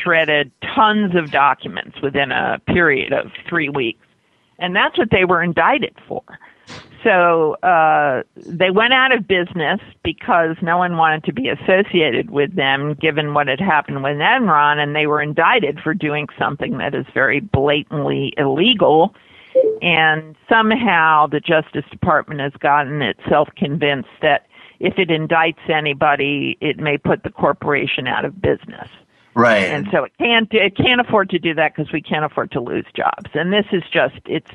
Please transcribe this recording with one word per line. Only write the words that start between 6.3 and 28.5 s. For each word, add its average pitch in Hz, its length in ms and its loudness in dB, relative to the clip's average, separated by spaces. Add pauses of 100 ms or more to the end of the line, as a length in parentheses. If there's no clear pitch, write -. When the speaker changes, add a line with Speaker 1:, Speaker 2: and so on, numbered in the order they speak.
Speaker 1:
So, 170 600 4
uh, 156 600 4 (240)
they 180 240 0
went 226 240 2
out 262 180 4
of 254 160 -2
business 175 520 0 (220)
because 165 600 0
no 175 160 0
one 175 180 -2
wanted 156 280 0
to - 100 -4
be 135 160 -4
associated 170 800 0
with 143 240 -2
them, 143 400 0
given 151 400 -2
what 147 140 0
had 131 120 -2
happened 147 420 -2
with 143 140 -2
Enron, 156 640 2
and 147 180 -2
they 151 100 0
were 147 140 0
indicted 147 600 0
for 156 120 -4
doing 147 360 -4 (100)
something 143 400 -4
that 139 160 -6
is 135 180 -4
very 131 280 0
blatantly 143 960 -2
illegal. 160 760 2 (680)
And 156 520 0 (140)
somehow 190 800 4
the 143 140 -2
Justice 156 500 -2
Department 151 500 -2
has 139 180 -6
gotten 143 440 0
itself 147 520 0
convinced 143 540 -2 (140)
that 147 240 0 (340)
if - 180 -4
it 180 120 0
indicts 160 580 -2
anybody, 143 920 -2
it 143 160 -4
may 147 180 -2
put - 260 -2
the - 80 -8
corporation 143 760 -2
out - 180 -4
of 139 160 -8
business. - 480 -4 (460)